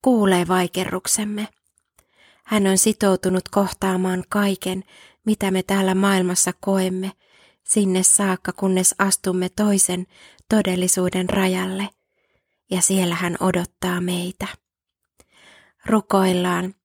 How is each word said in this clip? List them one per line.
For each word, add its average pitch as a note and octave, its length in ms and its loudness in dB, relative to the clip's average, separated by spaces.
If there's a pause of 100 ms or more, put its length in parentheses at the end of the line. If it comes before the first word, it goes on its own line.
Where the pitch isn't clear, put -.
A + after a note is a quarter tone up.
kuulee G3 460 2
vaikerruksemme. F#3 1000 -4 (960)
Hän G#3 220 0
on F#3+ 120 4
sitoutunut F#3+ 720 2
kohtaamaan F#3 800 -2
kaiken, F#3+ 560 -2 (420)
mitä G3+ 240 0
me F#3 120 0
täällä F#3+ 320 0
maailmassa F#3+ 680 2
koemme, F#3 520 -2 (520)
sinne F#3+ 380 2
saakka, F#3 500 0
kunnes F#3 460 0
astumme F#3 500 0
toisen F#3+ 580 0 (420)
todellisuuden F#3 800 0
rajalle. F#3 580 -2 (840)
Ja F#3 100 -2
siellä F3+ 340 0
hän F3 260 -4
odottaa F3+ 600 -2
meitä. F3+ 460 -6 (1400)
Rukoillaan. F#3 880 0 (100)